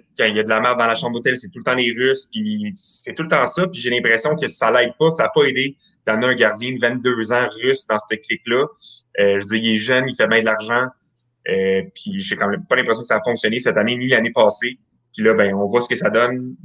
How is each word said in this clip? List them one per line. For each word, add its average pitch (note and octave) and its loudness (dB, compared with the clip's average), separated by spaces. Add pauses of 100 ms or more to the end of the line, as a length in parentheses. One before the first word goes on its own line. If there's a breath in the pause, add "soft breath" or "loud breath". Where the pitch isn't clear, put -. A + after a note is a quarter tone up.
(160)
quand B2 0
il G#2+ 0
y G#2+ 2
a - -2
de G#2 -4
la A2 2
merde B2 2
dans A#2 2
la A2+ 2
chambre A#2 -6
d'hôtel, B2 -2
c'est A2 -14
tout - -16
le A2+ -14
temps B2+ 0
les B2 0
Russes, C3 0
puis G#2 -4
c'est - -8
tout - -8
le E3+ -6
temps C#3 2
ça, D#3 0
puis - -10
j'ai B2 -4
l'impression A#2+ 0
que C3+ -2
ça A2+ 0
l'aide B2 2
pas, D#3+ 4
ça D#3+ 0
a - -2
pas D3 4
aidé C3+ 0 (300 soft breath)
d'amener A2+ 2
un B2+ 4
gardien A2+ 2
de B2 -6
vingt-deux A#2+ 0
ans B2 2 (160)
russe C3 0
dans G#2+ 0
cette G#2+ -6
clique-là. A#2 -2 (540 loud breath)
Euh, G2 4
je G2+ -8
veux A2 0
dire, A2+ 0
il A2 2
est - 2
jeune, B2+ 0
il A#2+ -6
fait A2 2
bien A2+ 4
de A2 -2
l'argent, A2+ 0 (640)
euh, F#2+ 0 (120)
puis G2 -8
j'ai G2 -6
quand G2+ -2
même G2+ -4
pas B2+ 2
l'impression A#2 0
que - -12
ça A2+ 2
a G#2+ -2
fonctionné A#2 -2
cette A#2+ 0
année A2+ 2
ni B2 -4
l'année A#2 2
passée. A#2+ 2 (380)
Puis A2 -6
là, A2 6
ben, G#2 2
on G2+ 0
voit A2+ 2
ce A#2+ -4
que B2 0
ça G#2+ 0
donne. B2+ 0